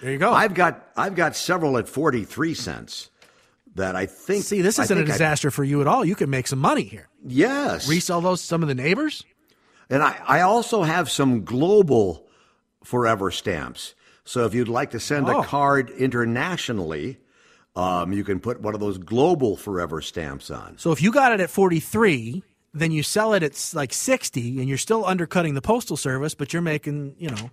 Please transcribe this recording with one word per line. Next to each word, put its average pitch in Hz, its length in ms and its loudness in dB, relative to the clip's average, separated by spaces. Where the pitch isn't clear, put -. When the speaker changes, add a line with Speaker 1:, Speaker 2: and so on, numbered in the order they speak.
Speaker 1:
there 127 100 -6
you 139 60 -4
go. 196 160 2
Speaker 2:
I've 208 200 4
got, 170 340 0
I've 185 180 -2
got 165 200 0
several 165 420 0
at 107 100 -2
forty-three 139 640 -2
cents - 560 -10
that 92 200 -2
I 92 100 -2
think 208 380 -4
Speaker 1:
See, 202 180 0
this 196 180 2
Speaker 2:
I 269 40 2
Speaker 1:
isn't 202 140 2
a 165 40 4
Speaker 2:
think 151 80 0
I - 40 0
Speaker 1:
disaster 151 380 0
for 143 120 -2
you 143 180 0
at 139 60 2
all. 220 160 4
You 180 120 0
can 147 140 0
make 131 180 -2
some 135 120 -2
money 185 240 2
here. - 240 -16
Speaker 2:
Yes. 151 600 0
Speaker 1:
Resell 175 340 2
those 180 200 0
to - 60 -12
some 165 160 0
of 156 40 0
the 139 80 -2
neighbors. 196 480 -2
Speaker 2:
And 139 140 2
I, - 240 0
I 147 140 4
also 214 420 4
have 165 260 0
some 123 340 2
global 127 840 4
forever 113 480 2
stamps 73 640 -6
so 120 200 0
if 104 80 -2
you'd 120 140 0
like 127 240 -2
to 117 80 -8
send 143 280 -2
a 285 100 2
Speaker 1:
Oh. 214 60 2
Speaker 2:
card 139 460 2
internationally, 120 1300 -2
um, 90 380 0
you 101 100 -2
can 98 160 -2
put - 220 -6
one 107 120 -4
of 104 60 -8
those 101 180 -4
global 120 600 2
forever 85 440 -4
stamps 71 500 -10
on. 60 260 -14
Speaker 1:
So 170 140 0
if 135 100 0
you 202 100 4
got 269 200 4
it 214 80 2
at 175 100 -2
forty-three, 175 920 2
then 165 180 -2
you 156 120 0
sell 214 300 0
it 190 100 2
at 143 80 -2
s-, - 220 -10
like, 147 180 -4
sixty, 131 680 -2
and 131 100 -2
you're 135 80 -2
still 220 280 -2
undercutting 175 500 0
the 135 60 -4
Postal 220 360 0
Service, 135 380 -4
but - 180 -6
you're 170 80 -2
making, 147 560 -4
you 160 120 -8
know, 113 240 -8